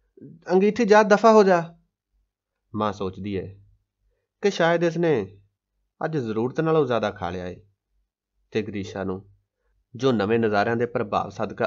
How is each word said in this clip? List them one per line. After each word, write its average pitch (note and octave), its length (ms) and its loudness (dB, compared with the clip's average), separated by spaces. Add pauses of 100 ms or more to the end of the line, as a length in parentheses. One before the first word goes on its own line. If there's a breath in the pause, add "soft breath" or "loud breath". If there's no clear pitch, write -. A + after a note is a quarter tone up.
(520)
ਅੰਗੀਠੀ G#3 340 2
ਜਾ, G#3 180 6
ਦਫ਼ਾ G#3 280 6
ਹੋ G#3+ 120 8
ਜਾ।" F3 360 0 (960)
ਮਾਂ G#2 180 -2
ਸੋਚਦੀ G2 400 -8
ਏ F#2+ 280 -10 (800)
ਕਿ G3+ 100 2
ਸ਼ਾਇਦ E3+ 320 0
ਇਸਨੇ D#3+ 580 -2 (640)
ਅੱਜ D#3+ 120 -6
ਜ਼ਰੂਰਤ A#2 440 -4
ਨਾਲੋਂ D#3+ 240 2
ਜ਼ਿਆਦਾ A2 260 -2
ਖਾ F2 180 -8
ਲਿਆ F2+ 180 -10
ਏ - 180 -16 (840)
ਤੇ A2 100 -2
ਗਰੀਸ਼ਾ G2 420 -8
ਨੂੰ, F#2 260 -8 (680)
ਜੋ C3 160 0
ਨਵੇਂ A2 280 0
ਨਜ਼ਾਰਿਆਂ G#2+ 360 0
ਦੇ A#2+ 100 -2
ਪ੍ਰਭਾਵ G2+ 440 -4
ਸਦਕਾ G#2+ 380 -6